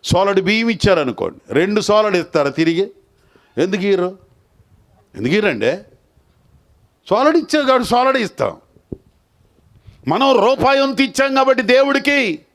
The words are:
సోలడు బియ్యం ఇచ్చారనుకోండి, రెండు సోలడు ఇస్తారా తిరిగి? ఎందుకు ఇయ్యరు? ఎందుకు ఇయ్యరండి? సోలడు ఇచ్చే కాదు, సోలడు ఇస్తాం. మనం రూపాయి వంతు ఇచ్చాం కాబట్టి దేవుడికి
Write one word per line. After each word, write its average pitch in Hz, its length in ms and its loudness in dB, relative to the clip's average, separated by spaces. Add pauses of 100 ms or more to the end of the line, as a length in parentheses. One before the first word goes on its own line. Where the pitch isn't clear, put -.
సోలడు 190 360 0
బియ్యం 214 280 0
ఇచ్చారనుకోండి, 156 880 -2
రెండు 196 260 0
సోలడు 208 360 2
ఇస్తారా 151 340 0
తిరిగి? 165 400 -2 (680)
ఎందుకు 185 240 -2
ఇయ్యరు? 185 360 -2 (960)
ఎందుకు 120 180 -2
ఇయ్యరండి? 156 440 0 (1300)
సోలడు 277 300 2
ఇచ్చే 302 260 -2
కాదు, 262 200 2
సోలడు 254 340 0
ఇస్తాం. 143 380 -4 (1500)
మనం 233 380 2
రూపాయి 269 340 2
వంతు 277 220 -2
ఇచ్చాం 269 320 -2
కాబట్టి 262 280 2
దేవుడికి 269 760 2 (160)